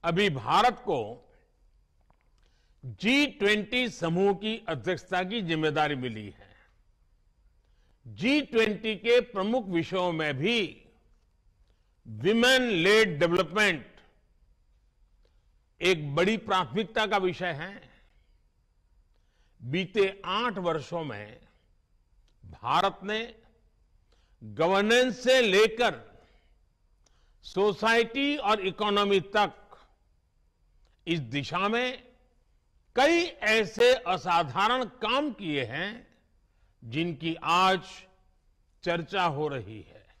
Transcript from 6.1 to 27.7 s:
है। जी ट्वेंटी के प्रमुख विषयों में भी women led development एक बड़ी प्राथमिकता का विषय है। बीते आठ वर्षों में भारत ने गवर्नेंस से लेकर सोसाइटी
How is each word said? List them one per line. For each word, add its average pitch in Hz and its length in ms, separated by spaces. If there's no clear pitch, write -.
है। - 280
जी 190 360
ट्वेंटी 220 540
के 233 240
प्रमुख 214 460
विषयों 180 460
में 156 260
भी 214 200
women 226 640
led 208 360
development 175 600
एक 156 340
बड़ी 190 220
प्राथमिकता 190 680
का 208 100
विषय 180 360
है। 180 280
बीते 190 640
आठ 208 320
वर्षों 165 460
में 107 360
भारत 160 600
ने 214 320
गवर्नेंस 196 840
से 254 180
लेकर 220 600
सोसाइटी 226 920